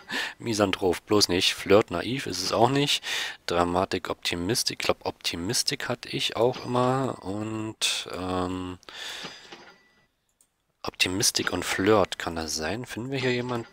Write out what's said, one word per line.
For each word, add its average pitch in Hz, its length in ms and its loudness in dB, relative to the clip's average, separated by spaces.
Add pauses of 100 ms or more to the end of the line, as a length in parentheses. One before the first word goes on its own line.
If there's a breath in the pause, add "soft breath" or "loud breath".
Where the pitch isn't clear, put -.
(380 loud breath)
Misanthrop, 98 680 0
bloß 104 220 4
nicht. 90 260 2
Flirt, 98 380 6
naiv 110 340 -4
ist 92 160 -6
es 92 100 -4
auch 110 160 8
nicht. 143 360 2 (420 loud breath)
Dramatik, 87 640 0
Optimistik. - 720 -2
Ich - 60 -2
glaub, - 200 0
Optimistik - 800 -4
hatte - 200 -6
ich - 260 -4
auch 123 300 2
immer. 123 580 0
Und, 107 920 -4
ähm, 92 640 -4 (2000 loud breath)
Optimistik - 720 0
und 90 120 -2
Flirt, 101 540 4
kann 85 160 -6
das 80 220 -4
sein? 82 300 -4
Finden 123 260 -8
wir 135 80 -2
hier 127 120 2
jemand, 123 400 -4